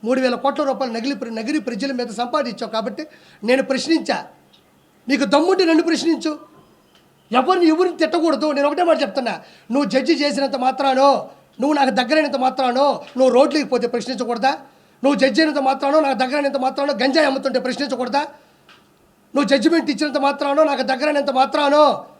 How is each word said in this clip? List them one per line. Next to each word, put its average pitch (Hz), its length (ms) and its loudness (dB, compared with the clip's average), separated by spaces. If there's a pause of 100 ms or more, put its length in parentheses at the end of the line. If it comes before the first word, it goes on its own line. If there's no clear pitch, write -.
మూడు 254 160 0
వేల 254 140 0
కోట్ల 277 280 -2
రూపాయలు 269 300 -2
నగిలి 233 220 -4
ప్ర-, 233 160 -10
నగిలి 226 300 -4
ప్రజల 240 320 -6
మీద 247 140 -4
సంపాదించావు 240 640 -4
కాబట్టి 220 360 -6 (380)
నేను 254 180 2
ప్రశ్నించా. 269 640 -2 (840)
నీకు 262 160 2
దమ్ముంటే 339 400 2
నన్ను 330 180 4
ప్రశ్నించు. 311 560 -2 (920)
ఎవరిని, 339 360 2
ఎవరిని 339 280 2
తిట్టకూడదు. 311 560 0
నేను 285 160 0
ఒకటే 302 140 0
మాట 320 200 2
చెప్తున్నా, 220 380 -4 (320)
నువ్వు 262 180 0
జడ్జి 285 240 2
చేసినంత 277 420 -2
మాత్రానో, 262 720 2 (320)
నువ్వు 285 120 0
నాకు 277 180 2
దగ్గరైనంత 269 460 0
మాత్రానో 254 680 0 (140)
నువ్వు 254 180 4
రోడ్లకి 277 300 4
పోతే 233 220 -2
ప్రశ్నించకూడదా? 240 680 -2 (520)
నువ్వు 277 100 4
జడ్జి 262 280 2
అయినంత 302 160 0
మాత్రానో, 277 420 2
నాకు 269 180 0
దగ్గరైనంత 277 380 -2
మాత్రానో 277 460 -2
గంజాయి 277 240 2
అమ్ముతుంటే 269 340 -2
ప్రశ్నించకూడదా? 254 600 -4 (1120)
నువ్వు 269 100 2
జడ్జిమెంట్ 277 460 2
ఇచ్చినంత 285 280 -2
మాత్రానో, 277 460 0
నాకు 277 180 -2
దగ్గరైనంత 277 480 -2
మాత్రానో 277 720 2 (160)